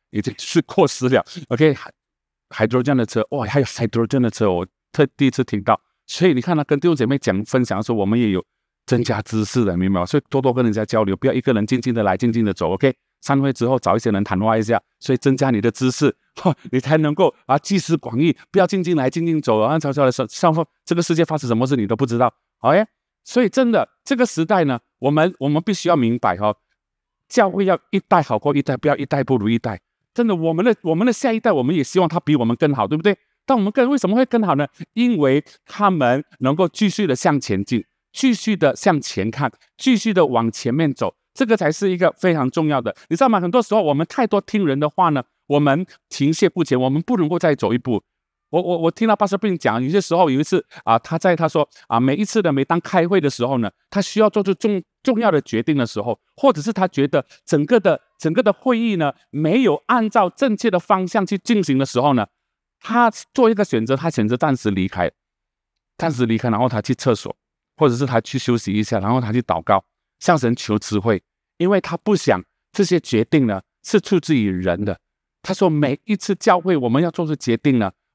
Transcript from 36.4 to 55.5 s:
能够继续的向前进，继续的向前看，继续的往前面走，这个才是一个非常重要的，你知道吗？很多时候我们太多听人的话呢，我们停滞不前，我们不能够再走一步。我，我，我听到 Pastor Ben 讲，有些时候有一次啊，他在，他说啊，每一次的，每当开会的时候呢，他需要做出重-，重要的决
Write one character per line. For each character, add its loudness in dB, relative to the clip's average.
能 0
够 0
继 0
续 -2
的 0
向 0
前 -4
进， -2
继 2
续 -2
的 2
向 2
前 -4
看， -4
继 2
续 -2
的 4
往 0
前 -4
面 0
走， -6
这 0
个 2
才 0
是 -2
一 -2
个 2
非 2
常 0
重 0
要 0
的， -4
你 -2
知 0
道 4
吗？ 2
很 -4
多 2
时 -2
候 4
我 2
们 0
太 -2
多 0
听 -2
人 0
的 -2
话 2
呢， -2
我 2
们 2
停 0
滞 2
不 -2
前， 0
我 0
们 0
不 -2
能 0
够 -2
再 2
走 -2
一 0
步。 -2
我， 0
我， -2
我 0
听 -2
到 4
Pastor 0
Ben -2
讲， 0
有 -2
些 2
时 -2
候 4
有 0
一 0
次 -2
啊， 4
他 -4
在， 2
他 0
说 0
啊， 0
每 2
一 -2
次 -2
的， 2
每 0
当 0
开 0
会 2
的 0
时 -4
候 0
呢， -2
他 -2
需 -2
要 6
做 -2
出 0
重-， -2
重 0
要 2
的 2
决 -4